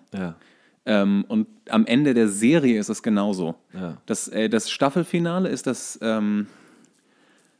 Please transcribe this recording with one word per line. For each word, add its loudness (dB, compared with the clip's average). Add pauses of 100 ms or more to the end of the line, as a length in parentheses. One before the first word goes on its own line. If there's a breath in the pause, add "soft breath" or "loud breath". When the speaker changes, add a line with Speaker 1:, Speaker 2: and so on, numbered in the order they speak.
(140)
Speaker 1:
Ja. -8 (500 soft breath)
Speaker 2:
Ähm, 2
und 0 (220)
am 4
Ende 2
der 4
Serie 4
ist -4
es -6
genauso. 0 (180)
Speaker 1:
Ja. -10
Speaker 2:
Das, -6
äh, 0
das -2
Staffelfinale -2
ist -8
das, -6
ähm, -2 (1120 loud breath)